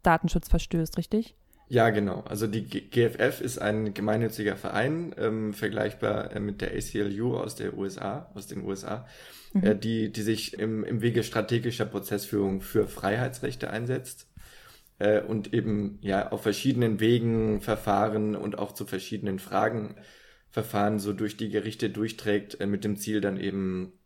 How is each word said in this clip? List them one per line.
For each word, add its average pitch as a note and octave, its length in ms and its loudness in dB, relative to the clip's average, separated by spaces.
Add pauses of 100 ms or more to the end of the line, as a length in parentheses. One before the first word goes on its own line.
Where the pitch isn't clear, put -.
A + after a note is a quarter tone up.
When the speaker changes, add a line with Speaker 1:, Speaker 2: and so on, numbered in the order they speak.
Speaker 1:
Datenschutz E3+ 460 4
verstößt, E3 500 2
richtig? G#3+ 380 -2 (320)
Speaker 2:
Ja, A#2 220 6
genau. G2+ 300 0
Also G#2 260 -2
die G#2 180 -2
G-, - 180 -6
G A#2+ 220 2
F A2+ 140 0
F B2 220 2
ist - 180 -4
ein G#2+ 360 0
gemeinnütziger G#2+ 600 0
Verein, D#3 640 -2
ähm, A2 360 0
vergleichbar, G#2+ 800 -2
äh, G#2+ 60 -4
mit G#2 200 -4
der - 120 -4
A F#2+ 80 -4
C G#2+ 200 -4
L G2+ 200 0
U B2 160 0
aus - 180 -4
der G#2 220 -6
U F#2+ 80 -2
S F#3+ 140 -6
A, - 360 -6
aus G2+ 120 -12
den G2 180 -8
U G2 80 -4
S G2 120 -6
A, A#2+ 220 -6 (460)
Speaker 1:
Mhm. F#3+ 100 4
Speaker 2:
äh, G#2+ 140 6
die, A2 360 -2
die A2 100 -4
sich G#2+ 360 -2
im, A2 260 0
im A2 180 -2
Wege A#2 200 4
strategischer A2+ 640 0
Prozessführung G2 760 0
für - 260 2
Freiheitsrechte - 840 -2
einsetzt, A#2+ 580 -6 (720)
äh, G#2 220 6
und G#2+ 340 -2
eben, G#2 480 0
ja, G2 280 0
auf A2 120 -4
verschiedenen A2+ 580 2
Wegen, A2+ 600 4
Verfahren G#2+ 760 2
und G2+ 220 -4
auch - 140 -6
zu G2+ 140 -8
verschiedenen F#2+ 520 -4
Fragen G#2+ 580 0 (540)
Verfahren G#2+ 480 2
so G2+ 140 -2
durch G#2 240 -2
die A2 140 -4
Gerichte A2 400 0
durchträgt, G#2 720 -2
äh, G2 60 0
mit G2+ 180 0
dem G#2 120 0
Ziel G#2+ 240 0
dann G2 180 0
eben F#2 540 -2 (140)